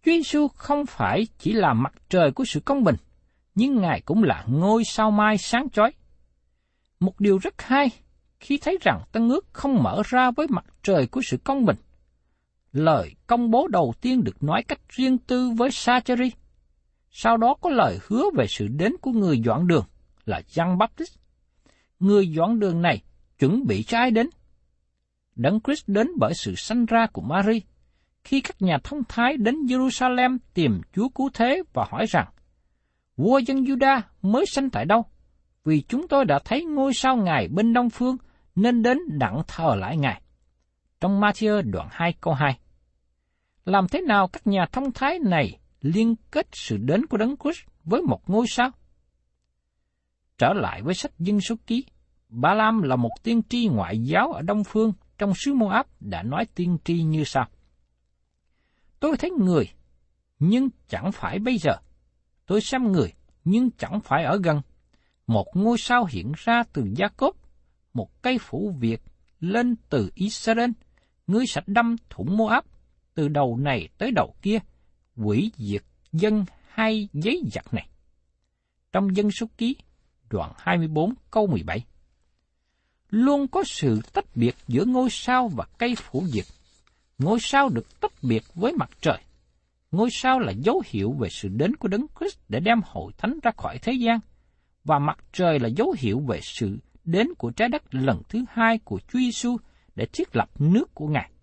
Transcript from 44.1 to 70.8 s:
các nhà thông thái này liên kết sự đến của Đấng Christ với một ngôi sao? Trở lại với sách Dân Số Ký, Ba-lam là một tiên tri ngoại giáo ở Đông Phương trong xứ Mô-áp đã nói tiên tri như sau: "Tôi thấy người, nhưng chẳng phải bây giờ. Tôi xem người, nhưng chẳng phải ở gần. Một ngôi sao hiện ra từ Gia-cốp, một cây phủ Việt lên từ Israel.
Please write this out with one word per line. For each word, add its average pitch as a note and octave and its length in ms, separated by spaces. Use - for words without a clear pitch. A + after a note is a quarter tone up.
các - 200
nhà F#3+ 240
thông C4 200
thái D4+ 280
này E3 400
liên A3 340
kết - 200
sự - 260
đến D#3 280
của B3 120
Đấng A#3+ 200
Christ D#4 220
với A3+ 180
một - 280
ngôi A3 180
sao? B3 240
Trở C3+ 160
lại A2+ 280
với D#3 120
sách - 260
Dân G3 220
Số A3+ 140
Ký, A#3+ 180
Ba-lam G#3 520
là B2+ 140
một A#2+ 160
tiên A#3 260
tri A#3+ 180
ngoại G#2 360
giáo E3+ 280
ở - 100
Đông G3+ 220
Phương A3 300
trong G3+ 180
xứ C#4+ 180
Mô-áp G#3+ 340
đã F#2+ 240
nói D3+ 220
tiên F3 280
tri E3+ 200
như D#3 200
sau: C3 240
"Tôi D4 180
thấy F4+ 140
người, F#3 380
nhưng A#3 300
chẳng - 240
phải - 280
bây A#3+ 180
giờ. D3+ 140
Tôi G#3 160
xem B3+ 300
người, C#3 220
nhưng A3+ 280
chẳng - 300
phải D3+ 220
ở D#3+ 200
gần. D3+ 180
Một A2 260
ngôi A3 240
sao B3 280
hiện A#2+ 320
ra A#3 260
từ C3 100
Gia-cốp, G3+ 400
một - 280
cây B3+ 160
phủ F#3+ 420
Việt A2+ 220
lên A3+ 360
từ A#2 260
Israel. A3+ 540